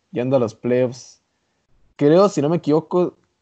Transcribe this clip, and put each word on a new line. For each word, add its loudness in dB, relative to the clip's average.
yendo -2
a 4
los -2
playoffs. -4
Creo, 4
si -4
no -2
me -2
equivoco, -2